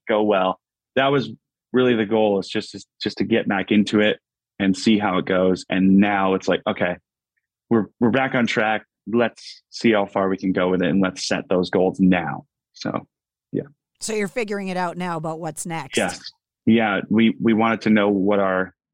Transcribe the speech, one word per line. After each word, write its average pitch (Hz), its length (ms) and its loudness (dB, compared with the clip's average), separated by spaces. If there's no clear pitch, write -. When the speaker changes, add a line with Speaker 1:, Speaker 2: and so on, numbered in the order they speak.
Speaker 1:
go 107 160 2
well. 95 360 0
That 135 120 2
was 135 220 0
really 127 240 4
the 110 100 0
goal, 107 340 2
is 95 100 -8
just, - 240 -8
is 101 120 -16
just - 160 -6
to 107 80 -2
get 113 220 0
back 98 240 -4
into 104 280 2
it 107 200 0
and 95 160 2
see 110 220 2
how 98 200 0
it 85 80 -2
goes. 92 440 0
And 95 280 4
now 98 360 2
it's 92 140 -2
like, 87 200 0
"Okay, 90 280 -2
we're, 110 160 2
we're 120 100 2
back 131 240 0
on 120 140 0
track. 110 360 -2
Let's 113 640 -4
see - 220 0
how 101 160 2
far 95 200 -2
we 92 100 -2
can 95 140 -4
go 92 180 0
with 90 120 0
it, 87 80 0
and 92 120 0
let's 92 260 -4
set - 200 -4
those 90 220 0
goals 92 300 0
now." 90 460 0
So, - 320 -8
yeah. - 120 -4
Speaker 2:
So 220 120 -8
you're 208 140 -4
figuring 202 420 -6
it 180 80 -6
out 175 200 -4
now 175 200 -4
about 160 220 -8
what's - 260 -10
next. 160 320 -10
Speaker 1:
Yes. 95 220 -4
Yeah. 110 440 2
We, 113 320 4
we 113 120 2
wanted 110 280 0
to 113 100 0
know 104 180 4
what 101 300 2
our, 92 340 -2